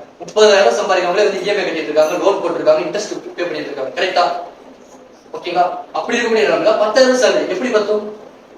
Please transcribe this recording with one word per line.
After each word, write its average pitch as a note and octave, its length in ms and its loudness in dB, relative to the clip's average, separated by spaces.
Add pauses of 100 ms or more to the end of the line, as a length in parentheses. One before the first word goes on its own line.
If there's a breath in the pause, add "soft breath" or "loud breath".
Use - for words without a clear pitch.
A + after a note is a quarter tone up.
(200)
முப்பதாயிரம் G#3 600 4
சம்பாதிக்கிறவங்களே F#3 480 2
வந்து - 180 -2
இ G#3 60 -2
எம் G3+ 100 0
ஐ - 20 -4
கட்டிட்டு D#3 280 -6
இருக்காங்க, D#3 320 2
லோன் F#3+ 180 2
போட்டிருக்காங்க, D#3+ 440 2
இன்ட்ரெஸ்ட் F3+ 280 -6 (240)
பே F3+ 80 -4
பண்ணிட்டு D3+ 260 -6
இருக்காங்க, - 260 -8
கரெக்டா? F3+ 280 2 (1080)
ஓகேங்களா? E3+ 280 -2 (340)
அப்படி B3 180 -4
இருக்கக்கூடிய A3+ 300 0
நிலைமையில E3 360 2
பத்தாயிரம் B3+ 400 2
சேலரி - 320 2
எப்படி B3 240 -4
பத்தும்? G#3+ 260 0 (540)